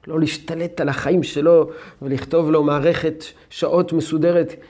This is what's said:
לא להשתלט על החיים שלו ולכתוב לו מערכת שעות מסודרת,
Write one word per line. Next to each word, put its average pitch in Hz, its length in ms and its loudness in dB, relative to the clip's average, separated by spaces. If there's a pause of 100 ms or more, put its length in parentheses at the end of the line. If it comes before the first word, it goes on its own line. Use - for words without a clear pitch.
לא 160 120 -2
להשתלט 165 600 -4
על 143 80 0
החיים 151 340 0
שלו 156 460 4 (320)
ולכתוב 151 500 0
לו 156 120 4
מערכת 156 600 0 (260)
שעות 175 440 -2
מסודרת, 160 600 0 (160)